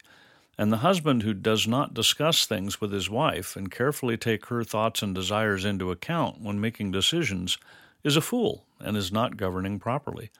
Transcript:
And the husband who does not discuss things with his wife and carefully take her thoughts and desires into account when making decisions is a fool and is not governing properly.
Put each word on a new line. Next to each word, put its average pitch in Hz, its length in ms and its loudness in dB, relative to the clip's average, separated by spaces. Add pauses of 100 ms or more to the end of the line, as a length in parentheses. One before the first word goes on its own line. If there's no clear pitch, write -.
(580)
And 104 120 4
the 113 140 2
husband 151 380 4
who 107 100 0
does 101 340 2
not 127 280 0
discuss 151 500 2
things 98 380 -2
with 104 100 -2
his 95 160 -2
wife 107 480 0
and 95 140 -6
carefully 123 480 -2
take 110 300 -2
her 120 140 -2
thoughts 110 380 0
and 98 140 -2
desires 98 500 0
into 95 260 0
account 127 520 -2
when 104 180 -2
making 107 300 -2
decisions 95 640 0 (480)
is 147 100 4
a 156 60 6
fool - 460 0 (120)
and 104 160 -2
is 98 160 0
not 107 280 0
governing 95 400 -2
properly. - 600 -6